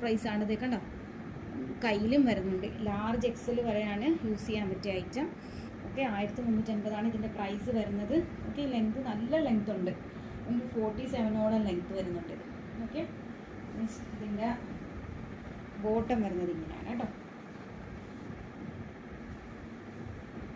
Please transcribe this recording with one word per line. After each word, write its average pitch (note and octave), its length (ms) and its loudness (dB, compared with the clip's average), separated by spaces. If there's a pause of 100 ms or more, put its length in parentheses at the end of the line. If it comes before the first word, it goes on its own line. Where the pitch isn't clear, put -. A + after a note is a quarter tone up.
പ്രൈസ് A3+ 300 4
ആണ് G#3+ 140 4
ഇത് G#3+ 160 2
കണ്ടോ. A#3+ 180 2 (1040)
കയ്യിലും A3 440 8
വരുന്നുണ്ട്, F#3+ 400 4 (200)
ലാർജ് A3 420 2
എക്സ് - 220 -4
എൽ A#3+ 60 4 (100)
വരെയാണ് G#3 380 2 (200)
യൂസ് G#3 220 0
ചെയ്യാൻ G#3+ 240 2
പറ്റിയ F#3+ 280 0
ഐറ്റം. B3+ 260 -2 (600)
ഓക്കെ, - 160 -2 (140)
ആയിരത്തി G#3 300 0
മുന്നൂറ്റി A3 300 4
അൻപതാണ് G#3+ 360 0
ഇതിൻ്റെ G#3+ 240 0
പ്രൈസ് G3+ 420 -2
വരുന്നത്. G#3 380 2 (320)
ഓക്കെ, C#4+ 140 -2 (120)
ലെങ്ത് A3 240 4 (120)
നല്ല A#3+ 380 2
ലെങ്ത് G#3 280 4
ഉണ്ട്, F3+ 160 0 (560)
ഒരു A#3+ 100 2 (140)
ഫോർട്ടി A3 320 0 (100)
സെവനോളം G#3+ 540 4
ലെങ്ത് F3+ 300 0
വരുന്നുണ്ട് F3 380 -2
ഇത്. - 80 -10 (420)
ഓക്കെ, D4+ 160 -2 (1120)
ഇതിൻ്റെ G#3 320 0 (1400)
ബോട്ടം A3 400 4
വരുന്നത് F3+ 320 0
ഇങ്ങനെയാണ് D#3+ 340 -6
കേട്ടോ, A#3 180 0 (3500)